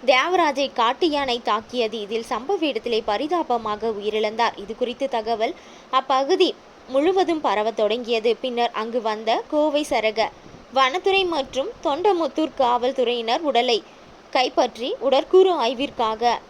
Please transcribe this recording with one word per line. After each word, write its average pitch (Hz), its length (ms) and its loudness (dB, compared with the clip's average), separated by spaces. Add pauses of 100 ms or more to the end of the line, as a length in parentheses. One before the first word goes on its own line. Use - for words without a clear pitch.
தேவராஜை 285 680 2
காட்டு 254 360 2
யானை 269 320 -2
தாக்கியது. 226 580 -2
இதில் 220 300 -6
சம்பவ 294 360 -2
இடத்திலே 226 360 -2
பரிதாபமாக 226 880 -2
உயிரிழந்தார். 214 640 -2
இது 202 180 -12
குறித்து 247 340 -4
தகவல் 226 440 -2 (380)
அப்பகுதி 269 580 2 (400)
முழுவதும் 330 520 2
பரவத் 214 360 -2
தொடங்கியது. 226 580 0
பின்னர் 240 360 -2
அங்கு 226 300 -4
வந்த 220 280 -4 (180)
கோவை 302 360 2
சரக 220 360 0 (540)
வனத்துறை 359 540 2
மற்றும் 294 420 -4 (120)
தொண்டமுத்தூர் 320 760 0
காவல்துறையினர் 247 840 0
உடலை 247 380 2 (520)
கைப்பற்றி 254 580 0 (100)
உடற்கூறு 311 560 4
ஆய்விற்காக 233 680 -2 (260)